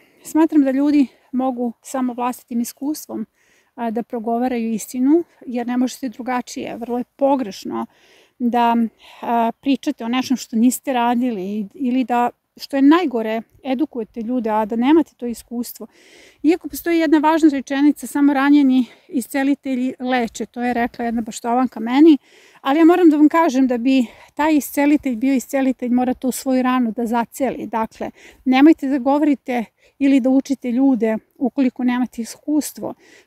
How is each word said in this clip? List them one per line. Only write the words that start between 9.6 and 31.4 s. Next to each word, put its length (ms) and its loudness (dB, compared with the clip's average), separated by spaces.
pričate 440 -4
o 20 -6
nečem 300 -2
što 180 -12
niste 380 0
radili 800 -2
ili 300 -2
da, 260 0
što 180 -10
je 60 2
najgore, 600 2
edukujete 580 -6
ljude, 280 -4
a 160 0
da 100 -6
nemate 420 2
to 80 -10
iskustvo. 640 -10
Iako 260 0
postoji 300 -2
jedna 180 2
važna 320 4
rečenica, 580 0
„Samo 260 2
ranjeni 520 4
iscelitelji 920 -4
leče”, 460 -4
to 180 -10
je 100 -2
rekla 320 -4
jedna 160 -4
baštovanka 580 -4
meni, 380 6
ali 180 0
ja 60 6
moram 240 6
da 80 4
vam 120 6
kažem 380 2
da 100 -2
bi 280 2
taj 220 0
iscelitelj 600 0
bio 180 0
iscelitelj, 560 -2
mora 240 0
tu 180 -4
svoju 320 -2
ranu 280 0
da 140 -4
zaceli. 640 -4
Dakle, 440 -6
nemojte 420 6
da 100 -2
govorite 680 0
ili 200 4
da 100 2
učite 420 0
ljude 460 2
ukoliko 480 -2